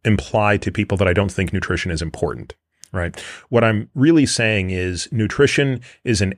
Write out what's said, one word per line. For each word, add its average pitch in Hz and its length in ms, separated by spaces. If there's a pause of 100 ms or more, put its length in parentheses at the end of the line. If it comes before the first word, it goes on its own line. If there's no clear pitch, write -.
imply 104 520
to 95 140
people 101 260
that 98 100
I 87 60
don't 98 180
think 95 220
nutrition 92 360
is 82 140
important. 71 500 (380)
Right. 92 280 (300)
What 117 140
I'm 110 320
really 151 320
saying 107 420
is 92 420
nutrition 135 720 (220)
is 110 180
an 95 160